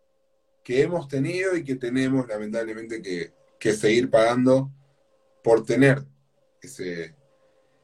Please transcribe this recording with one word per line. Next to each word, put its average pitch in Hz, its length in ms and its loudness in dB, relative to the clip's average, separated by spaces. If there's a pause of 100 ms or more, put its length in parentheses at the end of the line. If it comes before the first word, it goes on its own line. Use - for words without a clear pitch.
(640)
que 127 180 0
hemos 165 260 -4
tenido 175 480 -4
y 156 80 -6
que 131 120 -6
tenemos, 131 500 -2
lamentablemente, 110 760 -8
que, 90 300 -8 (260)
que 110 140 0
seguir 110 360 2
pagando 127 600 4 (720)
por 113 220 4
tener 131 380 4 (580)
ese, 85 540 -12 (680)